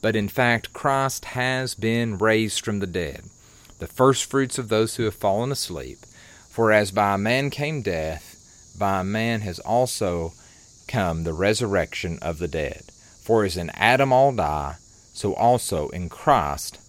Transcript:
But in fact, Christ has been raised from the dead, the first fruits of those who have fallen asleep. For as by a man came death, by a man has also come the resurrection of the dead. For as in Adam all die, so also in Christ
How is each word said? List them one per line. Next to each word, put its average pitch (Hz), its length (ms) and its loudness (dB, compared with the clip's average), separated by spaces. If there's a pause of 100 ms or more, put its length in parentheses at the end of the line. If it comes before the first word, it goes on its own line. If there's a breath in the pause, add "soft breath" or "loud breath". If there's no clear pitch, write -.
But 110 160 2
in 101 100 0
fact, 120 460 0
Christ 135 520 0
has 127 500 -4
been 113 420 0
raised 110 480 0
from 104 140 -2
the 95 80 -4
dead, 85 360 -6 (560 loud breath)
the - 80 -8
first 131 380 4
fruits 135 320 -2
of 120 100 -6
those 110 300 0
who 123 60 -2
have 107 120 -2
fallen 107 340 0
asleep. 71 560 -8 (440 loud breath)
For 110 240 4
as 104 180 4
by 101 240 2
a - 20 0
man 123 320 0
came 147 320 -4
death, 80 540 -6 (420 loud breath)
by 98 220 0
a 92 60 -2
man 110 360 -2
has 92 180 -6
also 95 760 0 (560 loud breath)
come 85 340 0
the 82 100 -4
resurrection 98 880 0
of 82 160 -6
the 85 120 -4
dead. 76 340 -6 (400 loud breath)
For 110 220 4
as 87 100 -2
in 85 200 -4
Adam 131 360 4
all 135 220 6
die, 76 420 -2 (380 soft breath)
so - 220 -2
also 104 540 2
in 87 200 -6
Christ 82 800 0